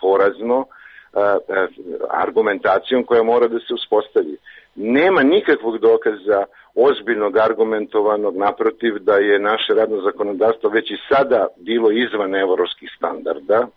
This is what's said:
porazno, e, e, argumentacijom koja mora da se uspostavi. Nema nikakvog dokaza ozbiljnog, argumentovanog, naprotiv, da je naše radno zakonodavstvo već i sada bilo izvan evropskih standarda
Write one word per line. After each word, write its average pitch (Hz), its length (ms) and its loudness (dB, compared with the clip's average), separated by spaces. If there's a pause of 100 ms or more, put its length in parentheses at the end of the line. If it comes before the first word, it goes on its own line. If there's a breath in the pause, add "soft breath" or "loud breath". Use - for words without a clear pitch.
porazno, 98 640 0
e, - 20 -10 (540 loud breath)
e, 98 460 0 (580)
argumentacijom 101 800 0
koja 120 180 2
mora 117 260 2
da 117 100 -4
se 120 160 -8
uspostavi. 101 600 -2 (380 loud breath)
Nema 143 480 0
nikakvog 135 560 0
dokaza 104 640 2 (340 soft breath)
ozbiljnog, 107 600 0
argumentovanog, 107 1000 0
naprotiv, 110 640 -2
da 101 160 2
je 101 240 4
naše 101 380 -2
radno 110 200 0 (120)
zakonodavstvo 104 640 -2
već 107 200 -2
i 101 200 -10
sada 135 360 2 (100)
bilo 110 340 0
izvan 104 440 -2
evropskih 92 640 -2
standarda - 680 -2 (100)